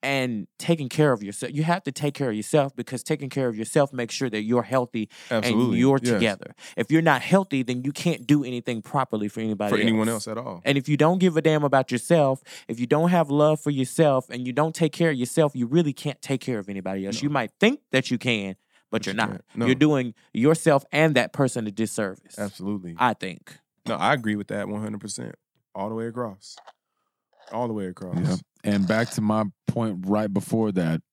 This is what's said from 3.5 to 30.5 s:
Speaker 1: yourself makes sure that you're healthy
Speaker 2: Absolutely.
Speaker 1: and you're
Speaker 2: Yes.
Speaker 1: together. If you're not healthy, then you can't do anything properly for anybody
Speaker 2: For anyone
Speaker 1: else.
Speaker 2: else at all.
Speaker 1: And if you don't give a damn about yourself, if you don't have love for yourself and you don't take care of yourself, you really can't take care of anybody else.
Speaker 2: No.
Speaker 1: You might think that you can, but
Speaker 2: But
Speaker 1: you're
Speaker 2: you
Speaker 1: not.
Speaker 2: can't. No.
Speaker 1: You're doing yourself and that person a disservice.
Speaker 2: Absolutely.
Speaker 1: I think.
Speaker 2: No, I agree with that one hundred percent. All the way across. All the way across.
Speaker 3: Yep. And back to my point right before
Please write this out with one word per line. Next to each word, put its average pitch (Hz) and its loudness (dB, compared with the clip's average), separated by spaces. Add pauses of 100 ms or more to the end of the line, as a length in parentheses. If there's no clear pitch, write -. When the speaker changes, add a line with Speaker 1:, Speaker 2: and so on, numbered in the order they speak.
Speaker 1:
yourself 135 0
makes 123 -6
sure 131 -2
that 107 -2
you're 120 2
healthy 120 -2 (220)
Speaker 2:
Absolutely. 117 2
Speaker 1:
and 113 2
you're 135 6
Speaker 2:
Yes. 120 0
Speaker 1:
together. 104 0 (240)
If 117 -2
you're 160 6
not 147 4
healthy, 165 2
then 123 -4
you 143 -2
can't 143 -2
do 147 6
anything 120 -4
properly 110 -2
for - -10
anybody 107 -2
Speaker 2:
For 104 2
anyone 110 2
Speaker 1:
else. 113 -4
Speaker 2:
else 110 -8
at 120 -10
all. 101 -12
Speaker 1:
And 139 2
if 135 -4
you 151 2
don't 160 4
give 180 2
a 160 2
damn 151 2
about 135 2
yourself, 135 2 (240)
if 117 -8
you 123 0
don't 151 4
have 170 2
love 151 4
for 151 -2
yourself 135 2
and 123 -8
you 127 -6
don't 156 0
take 160 0
care 165 0
of 147 0
yourself, 135 0
you 120 0
really 147 2
can't - -8
take 135 -4
care 120 -4
of 98 -12
anybody 95 -6
else. 113 -6
Speaker 2:
No. - -2
Speaker 1:
You 147 2
might 123 -2
think 247 4 (120)
that 131 2
you 120 0
can, 101 -2 (340)
but 110 -2
Speaker 2:
But 104 -10
Speaker 1:
you're 95 -6
Speaker 2:
you 101 -4
Speaker 1:
not. 113 0
Speaker 2:
can't. - -14 (100)
No. 117 -2
Speaker 1:
You're 127 4
doing 131 2 (200)
yourself 143 4
and 156 4
that 123 2
person 123 0
a 104 -6
disservice. 104 -6
Speaker 2:
Absolutely. 98 -8
Speaker 1:
I 120 2
think. - -12 (300)
Speaker 2:
No, 113 -2
I 95 2
agree 113 -2
with 101 -8
that 101 -6
one 104 -6
hundred 107 -10
percent. - -12 (400)
All 98 -6
the 113 -6
way 113 -6
across. 113 -10 (920)
All 117 -4
the 113 -4
way 98 -6
across. 90 -8
Speaker 3:
Yep. 92 -2 (240)
And 101 0
back 110 0
to - -4
my 107 2 (240)
point 104 -4
right 104 2
before 107 0